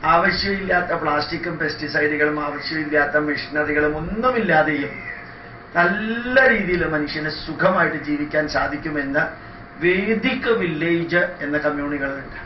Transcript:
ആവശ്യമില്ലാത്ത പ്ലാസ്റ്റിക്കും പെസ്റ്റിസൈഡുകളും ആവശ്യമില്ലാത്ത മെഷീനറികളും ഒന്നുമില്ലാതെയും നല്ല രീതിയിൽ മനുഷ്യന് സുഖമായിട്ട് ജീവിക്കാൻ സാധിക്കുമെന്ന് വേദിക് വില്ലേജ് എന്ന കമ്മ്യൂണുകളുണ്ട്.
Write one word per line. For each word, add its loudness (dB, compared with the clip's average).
ആവശ്യമില്ലാത്ത 2
പ്ലാസ്റ്റിക്കും -2
പെസ്റ്റിസൈഡുകളും 0
ആവശ്യമില്ലാത്ത 0
മെഷീനറികളും 0
ഒന്നുമില്ലാതെയും 2
നല്ല 4
രീതിയിൽ 2
മനുഷ്യന് -2
സുഖമായിട്ട് 0
ജീവിക്കാൻ -2
സാധിക്കുമെന്ന് -2
വേദിക് 2
വില്ലേജ് 2
എന്ന 0
കമ്മ്യൂണുകളുണ്ട്. -2